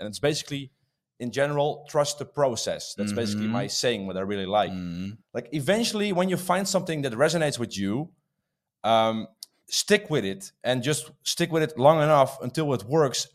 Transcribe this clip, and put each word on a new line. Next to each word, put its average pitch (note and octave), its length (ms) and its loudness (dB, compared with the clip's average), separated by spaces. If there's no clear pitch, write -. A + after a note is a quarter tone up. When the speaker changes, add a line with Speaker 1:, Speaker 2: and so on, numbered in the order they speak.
Speaker 1:
And G2+ 80 -8
it's G2+ 100 -10
basically, C#3 520 -2
in A#2+ 100 -6
general, C#3+ 580 0
trust D3 300 0
the C3+ 60 -8
process. A2+ 720 -2
That's G#2 160 -2
basically G#2+ 320 -2
Speaker 2:
Mm-hmm. G#2+ 80 -2
Speaker 1:
my G2+ 160 -2
saying, A2 380 -2
what F#2 100 -6
I F#2 40 -2
really G2 260 -4
like. G2 260 2
Speaker 2:
Mm-hmm. F2+ 380 -6
Speaker 1:
Like, A#2+ 180 -8
eventually, G#3 600 0
when F#3 180 2
you F3+ 80 0
find F#3 280 -2
something D#3+ 360 -2
that C3 100 -2
resonates D3+ 460 2
with G#2+ 180 -6
you, G#2 340 -2
um, A2+ 460 2
stick - 420 0
with C3+ 140 0
it G2 260 -6
and B2+ 200 0
just C#3+ 280 -2
stick D#3+ 300 -2
with D#3+ 100 2
it D#3 160 -2
long D3+ 240 6
enough D3 400 4
until C#3+ 320 -2
it A2+ 100 -2
works C#3 500 2